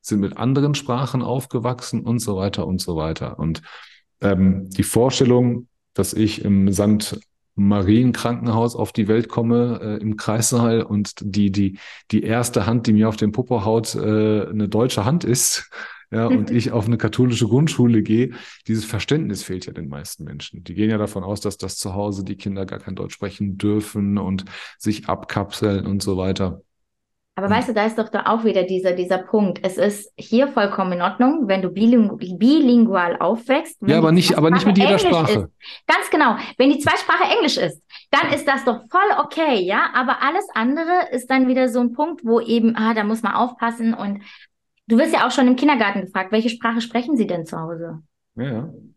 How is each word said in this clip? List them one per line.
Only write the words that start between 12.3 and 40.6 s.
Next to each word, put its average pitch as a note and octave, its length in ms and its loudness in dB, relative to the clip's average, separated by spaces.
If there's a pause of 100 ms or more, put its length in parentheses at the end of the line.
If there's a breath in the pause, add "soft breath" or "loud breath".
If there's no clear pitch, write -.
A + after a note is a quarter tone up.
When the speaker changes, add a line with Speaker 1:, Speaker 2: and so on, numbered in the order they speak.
Speaker 1:
Hand, A#2 220 0
die A2 40 4
mir G#2+ 160 4
auf G#2+ 80 -2
den G#2 160 0
Popo B2 320 -2
haut, A2 300 0
äh, G#2+ 540 0
eine G#2 200 -2
deutsche A2 360 0
Hand E3 200 0
ist, - 460 -2 (400 loud breath)
ja, A2+ 160 0
und A3 240 0
Speaker 2:
<laughs> - 0 -
Speaker 1:
ich A#2+ 220 0
auf A2 140 0
eine A#2 120 0
katholische A#2 500 0
Grundschule A#2+ 540 4
gehe, A2+ 300 0 (340 loud breath)
dieses A2 180 -2
Verständnis A#2 600 -4
fehlt F#2 220 -10
ja E2 60 -14
den D#2+ 160 -12
meisten C#2+ 360 -14
Menschen. D2 400 -16
Die F2 100 -12
gehen G#2+ 160 2
ja A2 80 0
davon G2+ 260 -4
aus, F#2+ 160 -6
dass G2+ 160 -6
das - 200 -10
zu F#2+ 180 -8
Hause G2+ 300 -6
die F#2+ 120 -10
Kinder G2 300 -8
gar F#2+ 140 -12
kein F#2+ 160 -12
Deutsch F#2+ 180 -10
sprechen G2 420 -8
dürfen G#2 600 -2
und F#2+ 260 -4 (340 loud breath)
sich - 300 -4
abkapseln G2+ 760 -4
und F#2+ 160 -2
so G2 140 -2
weiter. F#2 440 -2 (760)
Speaker 2:
Aber G3 120 -2
Speaker 1:
Mhm. G#3 60 2
Speaker 2:
weißt B3 160 0
du, A3 40 -4
da G#3 120 2
ist A3+ 120 -2
doch A3 120 -4
da - 160 -4
auch A3+ 180 0
wieder F#3+ 180 2
dieser, F#3 300 -2
dieser F3+ 260 -2
Punkt. G3 460 0
Es F#3 120 -4
ist - 400 -2
hier B3+ 300 2
vollkommen G3+ 460 0
in F3 100 -4
Ordnung, B3 460 0
wenn F#3+ 140 0
du F#3 80 -4
biling-, G#3+ 460 4 (220)
bilingual A#3 800 4
aufwächst, B3+ 600 0
wenn F#3+ 100 2
Speaker 1:
Ja, D#3+ 80 6
aber D#3+ 120 6
Speaker 2:
die E3+ 60 6
Speaker 1:
nicht, F3 220 4
aber D#3+ 140 6
nicht F#3 140 4
mit G3 100 6
Speaker 2:
Zweitsprache - 20 6
Speaker 1:
jeder G3+ 200 4
Speaker 2:
Englisch F#4 180 4
Speaker 1:
Sprache. G#3 340 0
Speaker 2:
ist. - 380 -16
Ganz F#4 240 0
genau. C#4 240 4 (220 loud breath)
Wenn C4+ 120 6
die - 80 2
Zweitsprache F4 460 0 (120)
Englisch D#4+ 200 2
ist, - 260 -4 (300 loud breath)
dann C#4+ 200 2
ist C#4+ 140 -2
das C4+ 180 0
doch A#3 240 0
voll F#4+ 300 2
okay, D4 420 0
ja? G#3 340 0
Aber B3+ 280 0
alles F4+ 320 0
andere D#4+ 560 0